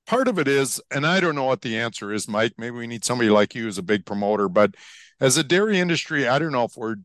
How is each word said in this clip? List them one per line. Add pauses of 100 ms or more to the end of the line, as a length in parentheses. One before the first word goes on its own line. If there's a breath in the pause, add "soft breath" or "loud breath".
part
of
it
is, (100)
and
I
don't
know
what
the
answer
is,
Mike,
maybe
we
need
somebody
like
you
as
a
big
promoter,
but (460 loud breath)
as
a
dairy
industry,
I
don't
know
if
we're